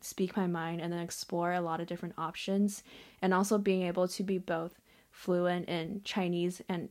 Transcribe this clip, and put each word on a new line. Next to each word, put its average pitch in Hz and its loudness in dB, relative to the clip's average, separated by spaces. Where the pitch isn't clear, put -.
speak - -2
my 190 2
mind, 165 -2
and 170 -2
then 170 -2
explore 175 -2
a 180 0
lot 165 -2
of 170 -4
different 175 -8
options. 196 0
And 185 4
also 196 4
being 190 4
able 180 2
to 190 -4
be 190 0
both 175 -4
fluent 180 2
in 175 -2
Chinese 175 0
and 170 -2